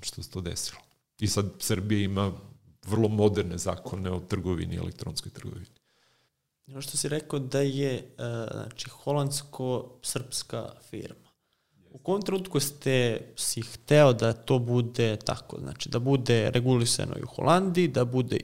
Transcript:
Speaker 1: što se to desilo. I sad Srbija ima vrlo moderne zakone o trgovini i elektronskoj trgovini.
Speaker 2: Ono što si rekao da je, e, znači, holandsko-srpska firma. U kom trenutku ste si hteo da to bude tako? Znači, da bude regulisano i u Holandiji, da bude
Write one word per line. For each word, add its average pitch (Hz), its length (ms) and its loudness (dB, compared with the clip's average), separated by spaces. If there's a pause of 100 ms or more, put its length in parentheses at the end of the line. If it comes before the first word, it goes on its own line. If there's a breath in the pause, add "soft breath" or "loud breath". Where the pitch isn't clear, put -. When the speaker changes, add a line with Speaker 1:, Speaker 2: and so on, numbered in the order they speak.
Speaker 1:
što - 220 -10
se - 60 -14
to 95 120 -8
desilo. - 380 -6 (400)
I 107 80 2
sad 98 320 2
Srbija 104 420 2
ima 98 300 2 (540)
vrlo 107 220 4
moderne 101 500 2
zakone 92 540 -4
o 90 80 -2
trgovini 85 560 -2
i 87 40 -4
elektronskoj - 520 -8
trgovini. - 440 -14 (920)
Speaker 2:
Ono 135 140 -14
što 143 160 -8
si - 120 -2
rekao 147 300 -4
da 135 220 0
je, 139 320 0
e, - 100 -6 (480)
znači, 107 380 -10
holandsko-srpska - 1800 -4 (200)
firma. - 380 -14 (640)
U - 80 -20
kom 196 220 0
trenutku 185 380 -2
ste 127 640 2 (140)
si - 260 -4
hteo 147 520 6
da 113 200 2
to 131 260 2
bude 120 560 2
tako? - 440 -6
Znači, - 300 -10
da 120 100 0
bude 120 520 4
regulisano 120 640 2
i - 60 -8
u - 40 -10
Holandiji, 180 600 2
da 127 180 2
bude 123 380 0